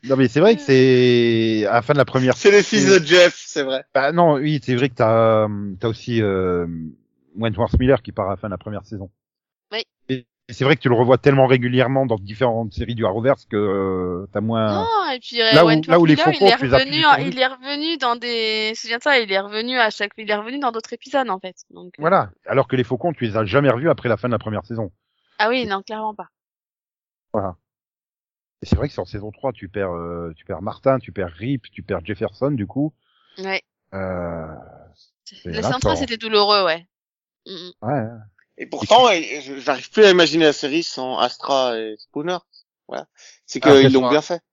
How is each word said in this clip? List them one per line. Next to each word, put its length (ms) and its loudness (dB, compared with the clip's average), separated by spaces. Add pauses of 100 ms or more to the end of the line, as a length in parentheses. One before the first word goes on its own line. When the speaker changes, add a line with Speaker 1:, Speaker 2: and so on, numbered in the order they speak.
Speaker 1:
Non, 140 0
mais 120 4
c'est 120 0
vrai 160 6
que 60 -10
c'est 1040 4
à 80 0
la 80 2
fin 120 -2
de 40 0
la 60 4
première 320 0
Speaker 2:
C'est 140 4
les 120 6
fils 240 0
de 120 6
Speaker 1:
saison. 80 0
Speaker 2:
Jeff, 400 4
c'est 160 -6
vrai. 220 -4 (100)
Speaker 1:
Bah 180 0
non, 220 4
oui, 280 -2
c'est 120 -2
vrai 160 0
que 40 -20
t'as, 540 2
euh, 300 -8
t'as 100 -4
aussi, 340 -4
euh, 440 -2 (680)
Wentworth 420 -2
Miller 240 2
qui 100 -16
part 140 -4
à 40 -4
la 60 -6
fin 120 -10
de 40 -8
la 60 -10
première 260 -12
saison. 260 -14 (640)
Speaker 3:
Oui. 100 -8 (260)
Speaker 1:
Et, 180 -6 (220)
et 60 -16
c'est 100 -2
vrai 120 6
que 40 -14
tu 80 0
le 80 4
revois 220 4
tellement 280 4
régulièrement 600 2
dans 100 -2
différentes 560 -4
séries 240 -8
du 80 -4
Arrowverse 400 0
que, 120 -8
euh, 760 -2
t'as 80 -4
moins 320 -2
Speaker 3:
Non, 400 -2
et 80 -8
puis, 220 -8
euh, 100 4
Speaker 1:
là 120 8
où, 40 4
Speaker 3:
Wentworth 200 2
Speaker 1:
là 120 6
où 60 4
les 80 6
Speaker 3:
Miller, 180 0
Speaker 1:
faucons, 140 2
Speaker 3:
il 60 8
est 40 4
Speaker 1:
tu 80 -4
les 100 0
as 40 6
plus 80 2
Speaker 3:
revenu, 100 -4
Speaker 1:
du 60 0
tout 60 4
Speaker 3:
en, 80 6
Speaker 1:
vus. 120 -4
Speaker 3:
il 100 -8
est 80 2
revenu 520 -6
dans 180 -2
des, 580 -4
souviens-toi, 440 -2
il 120 -4
est 100 0
revenu 380 -6
à 120 2
chaque, 260 -8
il 140 -14
est 40 0
revenu 240 -8
dans 140 -4
d'autres 220 -10
épisodes, 340 -4
en 100 -6
fait. 180 -16 (120)
Donc, 200 -20 (100)
euh. 40 -10
Speaker 1:
Voilà. 280 0 (160)
Alors 220 0
que 60 -4
les 100 0
faucons, 280 -4
tu 140 -6
les 100 -4
as 80 0
jamais 260 2
revus 200 0
après 180 -2
la 80 0
fin 120 -6
de 40 -2
la 60 -2
première 260 -8
saison. 260 -8 (480)
Speaker 3:
Ah 120 0
oui, 100 -2
Speaker 1:
Et 60 -6
Speaker 3:
non, 160 -6
clairement 320 -10
pas. 140 -16 (1040)
Speaker 1:
Voilà. 200 -6 (1080)
Et 40 -16
c'est 100 0
vrai 120 -4
que 40 -10
sur 160 -8
saison 220 -12
trois, 220 -8
tu 180 -16
perds, 240 -6
euh, 420 -10
tu 80 -20
perds 160 -10
Martin, 380 -2
tu 140 -14
perds 200 -8
Rip, 380 -8
tu 120 -18
perds 220 -8
Jefferson, 460 -6
du 160 -4
coup. 260 -4 (460)
Speaker 3:
Ouais. 240 -8 (320)
Speaker 1:
Euh, 520 -8 (800)
c'est 220 -20
Speaker 3:
La 140 -8
Speaker 1:
là, 80 -2
Speaker 3:
saison 100 0
trois, 160 0
Speaker 1:
ça 60 -4
Speaker 3:
c'était 180 -6
douloureux, 480 2
ouais. 200 -4 (600)
Mm, 60 -18
mm. 200 -18 (160)
Speaker 1:
Ouais. 140 -4 (560)
Speaker 2:
Et 80 -14
pourtant, 420 4
Speaker 1:
Et 120 2
Speaker 2:
ouais, 220 -10
je, 180 -14
j'arrive 300 -6
plus 140 6
à 60 8
imaginer 340 4
la 80 6
série 300 -4
sans 340 -8
Astra 640 -2
et 200 -10
Spooner. 380 -8 (520)
Voilà. 180 -10 (400)
C'est 180 -10
Speaker 1:
Alors 140 8
Speaker 2:
qu'ils 80 8
Speaker 1:
qu'elles 80 6
Speaker 2:
l'ont 80 4
Speaker 1:
sont 80 0
Speaker 2:
bien 80 2
Speaker 1:
ar-, 60 -2
Speaker 2:
fait. 180 -8 (100)